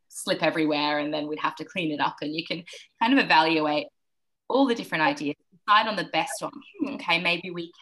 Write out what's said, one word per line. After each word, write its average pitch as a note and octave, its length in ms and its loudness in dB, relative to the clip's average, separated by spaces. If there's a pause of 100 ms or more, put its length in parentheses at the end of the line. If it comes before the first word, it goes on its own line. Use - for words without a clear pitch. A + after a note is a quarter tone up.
slip F#3 340 -4
everywhere D3+ 560 0
and D3 140 -4
then D3+ 140 -6
we'd D3+ 120 -6
have D#3 160 -2
to D#3+ 100 -10
clean E3 260 -4
it D3 80 -6
up. - 220 -2
And D3+ 140 -6
you E3+ 100 -6
can F3 180 -8 (380)
kind B3 160 4
of A#3 80 4
evaluate D#3+ 640 4 (600)
all C4+ 180 4
the A#3 80 2
different E3 280 -2
ideas, D3 320 0 (160)
decide G#3+ 360 2
on G#3 80 -4
the E3 180 -4
best D#3+ 280 -2
one. D#3 100 -6 (300)
Hmm, - 140 -4
okay, E3+ 240 0
maybe F3 300 -2
we E3+ 220 -10 (100)